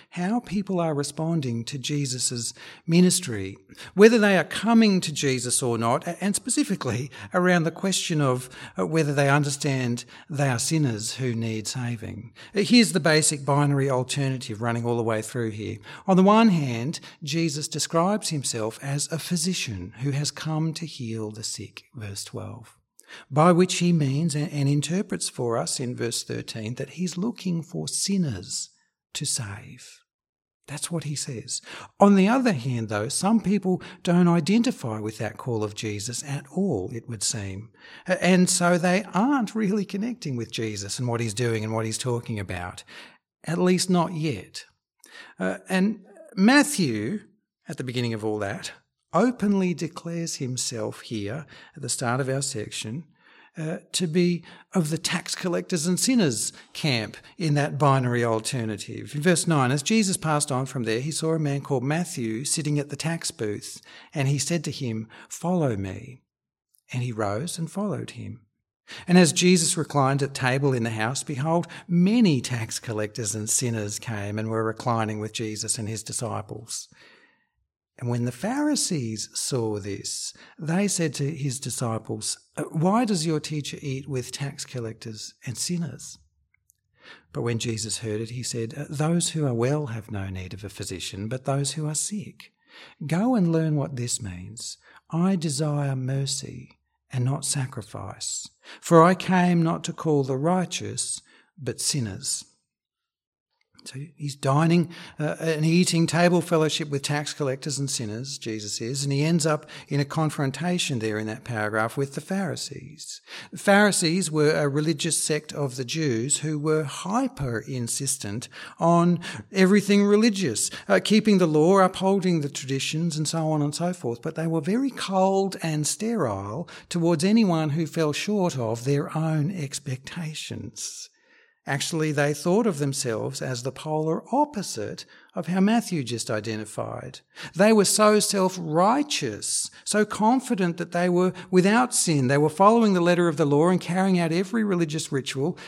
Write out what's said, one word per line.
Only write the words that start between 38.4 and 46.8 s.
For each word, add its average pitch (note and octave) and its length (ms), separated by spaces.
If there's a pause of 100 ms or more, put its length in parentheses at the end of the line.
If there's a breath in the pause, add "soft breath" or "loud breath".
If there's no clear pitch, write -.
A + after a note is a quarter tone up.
so F3 280
they F3+ 260 (100)
aren't A#3+ 420
really G#3+ 280
connecting G3 540
with A2+ 120
Jesus G#2 480
and B2+ 80
what A#2 140
he's A2+ 140
doing A2+ 320
and A2 80
what A2+ 120
he's A2 120
talking A#2 420
about, F2+ 460 (580 loud breath)
at E3 140
least F3+ 320
not F3+ 240
yet. D3 500 (720 loud breath)
Uh, F#3 200 (100)
and F#3+ 320 (340)
Matthew, G3 840 (480)